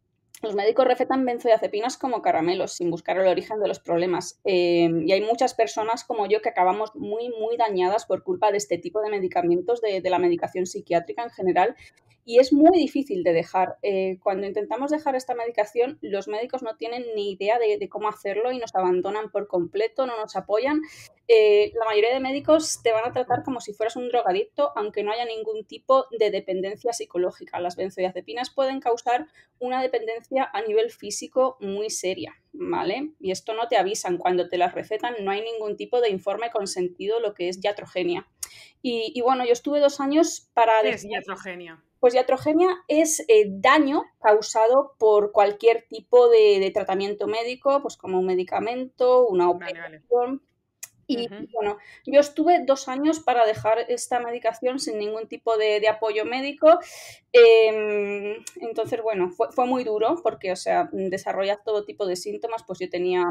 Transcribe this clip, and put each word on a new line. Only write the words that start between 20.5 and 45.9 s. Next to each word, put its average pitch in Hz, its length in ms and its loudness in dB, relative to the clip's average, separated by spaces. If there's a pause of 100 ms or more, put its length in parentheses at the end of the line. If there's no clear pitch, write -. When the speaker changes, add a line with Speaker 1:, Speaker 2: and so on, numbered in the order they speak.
Speaker 1:
Eh, 208 480 6
la 220 120 -2
mayoría 220 260 2
de 262 80 0
médicos 285 640 0
te 226 100 2
van 220 140 0
a 247 60 -6
tratar 247 320 -2
como 247 180 -6
si 208 100 -14
fueras 220 240 -4
un 247 120 -6
drogadicto, 233 680 -2
aunque 208 260 -6
no 208 100 -4
haya 240 120 -4
ningún 220 400 -8
tipo 262 400 0 (140)
de 214 120 2
dependencia 196 640 -4
psicológica. 180 680 -6
Las 175 160 -6
benzodiazepinas 190 760 -8
pueden 269 300 -2
causar 247 460 -2 (320)
una 254 220 -4
dependencia 240 720 -4
a 202 80 -6
nivel 220 300 0
físico 254 720 -4
muy 202 280 -6
seria, 185 460 -6 (180)
¿vale? 180 680 -4
Y 190 100 -6
esto 185 240 -6
no 233 140 -4
te 233 100 2
avisan. 185 400 -2
Cuando 180 320 0
te 180 80 -4
las 180 160 0
recetan, 220 480 -6
no 196 80 -4
hay 202 100 -4
ningún 220 380 -8
tipo 240 240 -2
de 226 80 2
informe 202 400 -4
con 208 160 -4
sentido, 190 540 -4
lo 208 120 -4
que 180 160 -6
es 185 160 -8
iatrogenia. 180 640 -4 (540)
Y, 233 320 -4
y 247 80 -4
bueno, 254 240 0
yo 240 60 4
estuve 285 280 0
dos 285 180 -2
años 294 540 0
para 226 300 4
Speaker 2:
¿Qué 214 80 2
es 220 120 -6
Speaker 1:
dejar 208 180 -8
Speaker 2:
iatrogenia? 180 640 -12 (180)
Speaker 1:
Pues 247 140 4
iatrogenia 302 600 2 (100)
es, 311 400 0
eh, 214 220 6
daño 269 560 2 (160)
causado 226 800 2
por 208 320 4
cualquier 214 560 2
tipo 240 400 4